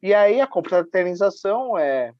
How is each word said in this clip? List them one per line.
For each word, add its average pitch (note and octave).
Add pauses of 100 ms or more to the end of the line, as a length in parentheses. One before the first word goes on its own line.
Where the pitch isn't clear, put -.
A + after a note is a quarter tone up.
E G3
aí G#3
a C4+
confraternização F#3
é C3+